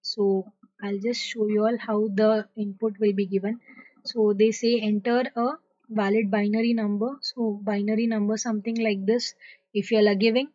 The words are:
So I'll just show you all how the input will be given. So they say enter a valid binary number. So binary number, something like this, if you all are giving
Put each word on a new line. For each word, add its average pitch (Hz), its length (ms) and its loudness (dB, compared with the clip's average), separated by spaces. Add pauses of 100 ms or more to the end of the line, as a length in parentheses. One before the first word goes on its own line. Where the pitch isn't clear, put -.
So 196 480 -2 (320)
I'll 202 160 -4
just 240 220 -4
show 220 260 -2
you 214 180 2
all 240 120 2
how 214 360 -2
the 214 420 2
input 208 440 -4
will 208 140 2
be 196 120 0
given. 196 340 -2 (460)
So 214 280 2
they 214 180 4
say 233 300 0
enter 214 420 0 (120)
a 240 160 0 (380)
valid 208 400 0
binary 214 440 0
number. 220 480 -2
So 220 420 -4
binary 214 440 0
number, 214 300 0
something 226 380 -4
like 208 300 -2
this, 240 280 0 (400)
if 202 180 -2
you 220 80 4
all 208 100 6
are 202 60 2
giving 226 400 2